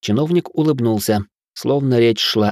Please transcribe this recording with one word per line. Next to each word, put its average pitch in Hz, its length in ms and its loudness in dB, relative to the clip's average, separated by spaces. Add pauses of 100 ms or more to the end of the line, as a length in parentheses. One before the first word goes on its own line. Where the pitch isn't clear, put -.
Чиновник 156 540 0
улыбнулся, 113 680 0 (280)
словно 131 460 0
речь 117 220 2
шла 104 300 0